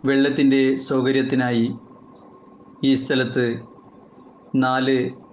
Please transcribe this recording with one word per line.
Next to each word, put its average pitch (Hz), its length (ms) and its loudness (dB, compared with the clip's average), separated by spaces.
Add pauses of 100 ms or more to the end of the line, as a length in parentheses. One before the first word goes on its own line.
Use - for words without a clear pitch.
വെള്ളത്തിൻ്റെ 139 580 2 (200)
സൗകര്യത്തിനായി 131 840 0 (1160)
ഈ 135 120 2
സ്ഥലത്ത് 131 500 -2 (1080)
നാല് 131 400 0 (380)